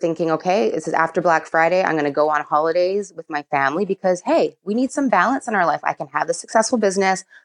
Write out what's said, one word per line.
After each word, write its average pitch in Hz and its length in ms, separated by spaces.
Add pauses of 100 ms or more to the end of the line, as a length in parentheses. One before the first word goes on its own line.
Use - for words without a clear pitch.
thinking, 165 280
"Okay, 180 400
this - 200
is 156 40
after 165 280
Black 165 240
Friday. 165 360
I'm 170 140
gonna 147 160
go 151 180
on 147 140
holidays 180 720
with 165 140
my 147 140
family 143 420
because, 185 400
hey, 277 400
we 202 80
need 247 180
some 277 160
balance 208 400
in 220 80
our 180 100
life. 151 200
I 151 80
can 151 140
have - 220
a - 40
successful - 440
business, 190 460 (200)